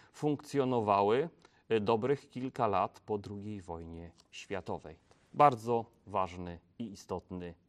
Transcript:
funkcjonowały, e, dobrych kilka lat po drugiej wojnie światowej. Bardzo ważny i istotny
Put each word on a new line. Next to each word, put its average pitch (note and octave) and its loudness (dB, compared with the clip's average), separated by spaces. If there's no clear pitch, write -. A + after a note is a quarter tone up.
funkcjonowały, B2+ 2
e, A2+ 4
dobrych A#2 2
kilka B2+ -2
lat G2+ 0
po G#2+ -2
drugiej G2+ -10
wojnie E2 -12
światowej. F2+ -8
Bardzo A#2 4
ważny F2+ -4
i A2+ -8
istotny F2+ -8